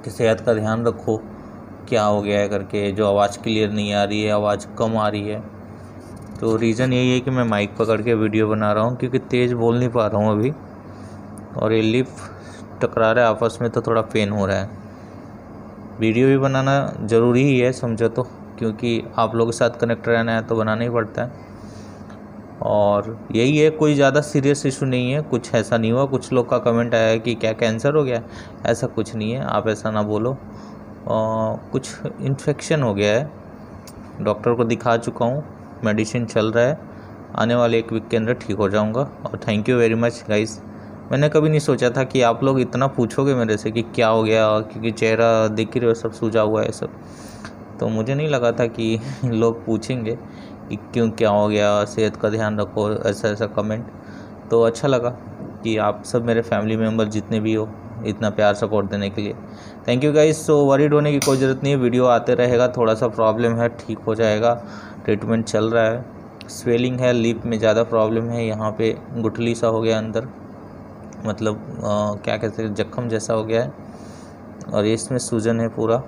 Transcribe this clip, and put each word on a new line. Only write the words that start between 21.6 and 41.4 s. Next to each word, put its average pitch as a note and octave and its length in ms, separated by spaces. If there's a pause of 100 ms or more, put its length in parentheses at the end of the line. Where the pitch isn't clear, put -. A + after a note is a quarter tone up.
और G#2 680
यही B2+ 260
है, D#3 120
कोई D#3 260
ज़्यादा C#3 260
सीरियस C#3+ 440
इशू C#3 200
नहीं B2+ 260
है, D3 100
कुछ B2 340
ऐसा A#2 220
नहीं A2+ 140
हुआ। C3 140
कुछ C3+ 280
लोग B2 160
का B2+ 80
कमेंट A#2 380
आया A2+ 120
है A2+ 120
कि A#2 160
क्या A2 180
कैंसर A2+ 420
हो D3+ 80
गया, A#2 200 (420)
ऐसा A#2 220
कुछ A2 280
नहीं A2 160
है, C3+ 120
आप A2 240
ऐसा A2 240
ना G#2+ 100
बोलो। G#2+ 320
अ, C3+ 40 (1300)
कुछ C3+ 160 (340)
इन्फेक्शन C#3 640
हो A2 100
गया G#2 200
है, C#3 180 (880)
डॉक्टर G#2+ 320
को A#2+ 100
दिखा A#2 340
चुका A#2 280
हूँ, C#3 180 (400)
मेडिसिन A2 420
चल A2 260
रहा A#2 140
है, C#3+ 140 (560)
आने A#2 200
वाले A#2 240
एक A2+ 140
वीक A2 140
के A2+ 100
अंदर A2 160
ठीक G#2+ 240
हो G2+ 120
जाऊँगा। G#2+ 320
और - 360
thank G#2+ 320
you B2 120
very A2+ 220
much A#2 240
guys, G#2+ 220 (600)
मैंने C#3 180
कभी D#3 200